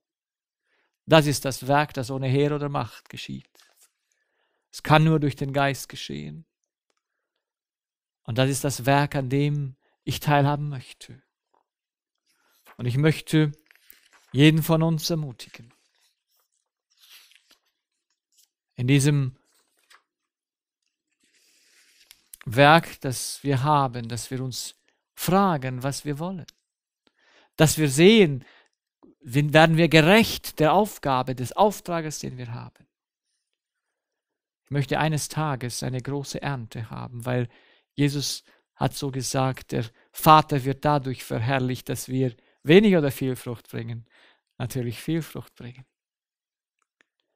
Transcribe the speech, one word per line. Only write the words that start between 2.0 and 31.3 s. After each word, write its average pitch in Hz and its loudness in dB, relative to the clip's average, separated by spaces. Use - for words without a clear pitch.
ohne 135 -6
Heer 143 0
oder 143 -6
Macht 139 -8
geschieht. - -14
Es - -18
kann 156 4
nur 160 4
durch 143 -2
den 139 -8
Geist 139 -4
geschehen. 151 -14
Und 117 -4
das 135 2
ist 131 -4
das 127 -4
Werk, 143 2
an 131 -4
dem 143 -2
ich - -6
teilhaben 147 2
möchte. 127 -16
Und 117 -10
ich 120 -2
möchte 156 2
jeden 151 6
von 160 2
uns 160 -2
ermutigen, 135 -10
in 123 -4
diesem 139 2
Werk, 143 4
das - -8
wir 135 0
haben, 135 0
dass 117 -10
wir 127 -6
uns - -10
fragen, 151 0
was 139 -6
wir 143 -6
wollen. 175 -10
Dass 156 4
wir 151 0
sehen, 165 4
wen-, 143 -2
werden 160 6
wir 165 4
gerecht 165 4
der 151 4
Aufgabe, 135 -2